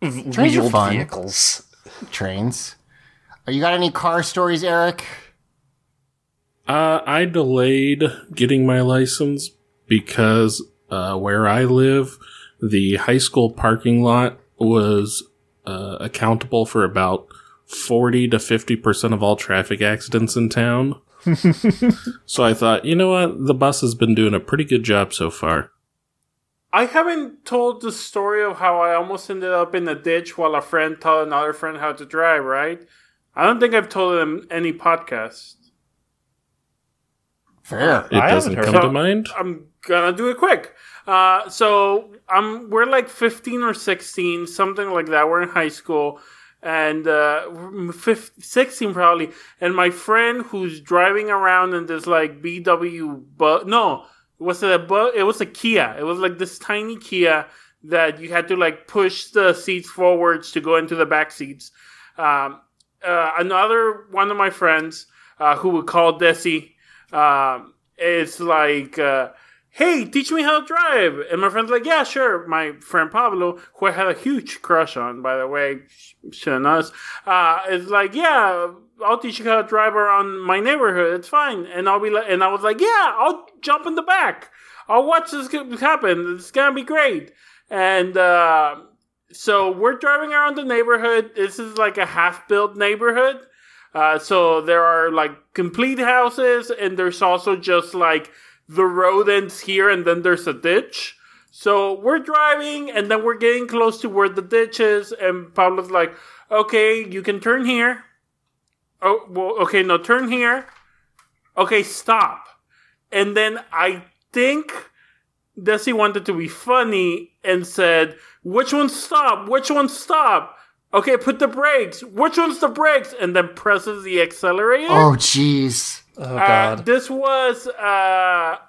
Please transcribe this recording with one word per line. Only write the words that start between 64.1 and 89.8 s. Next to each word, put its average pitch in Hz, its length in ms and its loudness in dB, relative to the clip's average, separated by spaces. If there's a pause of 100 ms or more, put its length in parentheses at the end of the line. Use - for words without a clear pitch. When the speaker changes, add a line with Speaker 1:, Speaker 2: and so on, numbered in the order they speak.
Speaker 4:
one 196 200 0
of 202 60 -4
my 196 120 2
friends, 160 560 -2 (340)
uh, 147 160 2
who 180 140 -2
we 170 140 0
call 165 360 2
Desi, 165 520 0 (420)
um, 139 640 0 (220)
is 170 440 -2
like, 147 580 0
uh, 135 300 0 (400)
"Hey, 320 360 0
teach - 260 -4
me 320 100 -2
how 302 180 0
to 302 60 -12
drive." 269 540 0 (120)
And 170 80 -4
my 196 100 0
friend's 220 220 -4
like, 240 140 -2
"Yeah, 311 180 2
sure." 220 440 -2
My 160 340 -4
friend 160 280 -2
Pablo, 185 500 -2 (160)
who - 100 -4
I 190 60 2
had 185 160 -2
a 180 60 0
huge - 480 -6
crush 160 360 0
on, 123 240 -8
by 131 160 -4
the 131 100 -4
way, 139 400 -4
sh-, - 280 -20 (160)
shouldn't 135 340 -2
us, 156 260 2 (340)
uh, 175 340 2 (100)
is 180 180 -4
like, 202 280 0
"Yeah, 208 560 2 (340)
I'll 233 140 2
teach 240 200 -10
you 220 60 -10
how 220 160 2
to 214 60 -4
drive 214 280 2
around 196 460 0
my 185 180 0
neighborhood. 202 540 0
It's 180 160 -8
fine." 269 380 0
And 180 200 -4
I'll 202 140 2
be 214 80 -2
like, 214 180 0
and 190 160 2
I 190 80 4
was 202 100 -4
like, 214 200 0
"Yeah, 392 340 2
I'll 277 300 0 (160)
jump 302 240 0
in 320 100 -4
the 330 60 -4
back. 330 480 -2 (400)
I'll 240 160 4
watch 330 260 2
this 277 160 -8
g-, 262 320 -8
happen. 180 560 0
It's 180 160 -18
gonna 277 240 2
be 269 80 -8
great." 254 480 -2 (380)
And, 185 480 0
uh, 165 580 4 (560)
so 196 400 0
we're 208 240 0